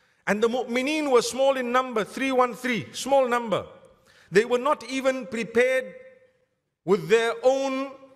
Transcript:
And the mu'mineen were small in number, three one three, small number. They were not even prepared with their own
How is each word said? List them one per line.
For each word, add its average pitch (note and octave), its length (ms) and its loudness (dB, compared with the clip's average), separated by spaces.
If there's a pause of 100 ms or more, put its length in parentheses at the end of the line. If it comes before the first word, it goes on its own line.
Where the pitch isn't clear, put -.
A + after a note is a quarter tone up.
(260)
And G3+ 160 2
the A#3 60 4
mu'mineen B3+ 640 -2
were A#3+ 100 6
small C4+ 360 2
in B3 140 -4
number, B3 340 0
three C4+ 260 -4
one B3 220 2
three, G#3+ 400 -4
small C4+ 340 2
number. A3+ 380 -2 (680)
They G3+ 140 4
were B3 140 0
not B3 300 -2
even C4 360 -2
prepared A#3 680 -2 (920)
with E3 240 0
their A3+ 240 2 (100)
own C4+ 480 0 (240)